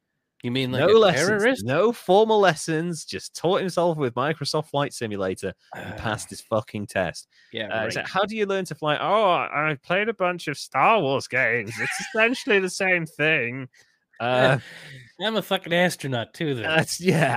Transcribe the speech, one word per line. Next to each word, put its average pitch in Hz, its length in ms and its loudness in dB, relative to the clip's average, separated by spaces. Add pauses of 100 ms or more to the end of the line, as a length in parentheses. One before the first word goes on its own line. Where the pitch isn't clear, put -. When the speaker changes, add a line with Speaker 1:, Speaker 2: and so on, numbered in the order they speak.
(420)
Speaker 1:
You 123 80 -6
mean 127 220 -2
like 127 80 -2
Speaker 2:
No 190 160 6
Speaker 1:
a - 20 10
Speaker 2:
lessons, 175 300 4
Speaker 1:
terrorist? 220 360 0
Speaker 2:
no 170 280 2
formal 214 480 4
lessons, 165 640 0
just - 320 -12
taught 165 240 0
himself 170 360 0
with 131 180 -2
Microsoft 151 560 -4
Flight 143 220 -2
Simulator 98 600 -4 (220)
and 95 200 -12
Speaker 1:
Uh, - 20 -14
Speaker 2:
passed 107 340 -6
his 98 100 -14
fucking 107 480 -4
test. 87 400 -4 (240)
Speaker 1:
yeah, 110 160 -8
Speaker 2:
Uh, 110 220 -4
so 117 100 -6
Speaker 1:
right. - 80 -8
Speaker 2:
how 190 160 0
do 214 120 -6
you 208 100 -2
learn 190 200 -2
to 156 80 -10
fly? 151 260 -2
"Oh, 196 300 2
I, 147 420 0
I - 100 -2
played 202 260 -2
a 220 60 -4
bunch 180 340 -2
of 143 100 -4
Star 190 420 2
Wars 135 280 0
games. 117 500 0
It's - 220 -4 (140)
essentially 226 460 2
the 185 100 -2
same 180 360 0
thing." 135 640 -2
Speaker 1:
<laughs> - 60 -20 (420)
Speaker 2:
Uh, 127 360 4 (640)
Speaker 1:
I'm 220 140 -2
a 208 80 0
fucking 180 300 -4
astronaut 143 600 0
too, 147 220 -2
then. 117 80 -6
Speaker 2:
that's, 160 380 0
yeah, 165 360 2